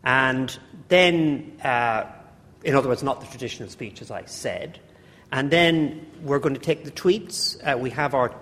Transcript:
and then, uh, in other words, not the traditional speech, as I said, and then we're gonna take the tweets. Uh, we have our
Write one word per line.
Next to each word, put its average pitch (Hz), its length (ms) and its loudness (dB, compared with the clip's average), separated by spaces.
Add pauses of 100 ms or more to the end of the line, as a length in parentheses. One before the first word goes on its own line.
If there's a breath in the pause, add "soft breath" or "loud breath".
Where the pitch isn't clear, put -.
and 131 560 2 (300)
then, 170 600 4 (120)
uh, 120 400 0 (600)
in 139 120 2
other 135 120 4
words, 120 140 0
not 135 200 -2
the - 60 -16
traditional 117 400 -10
speech, 104 320 -14
as - 120 -16
I 98 140 -10
said, - 540 -10 (520 loud breath)
and 139 180 -2
then 165 560 4 (160)
we're 139 160 0
gonna 139 220 0
take - 240 -2
the 143 80 -12
tweets. - 720 -2
Uh, 135 160 0
we 127 100 -2
have 143 240 -2
our 123 180 2 (100)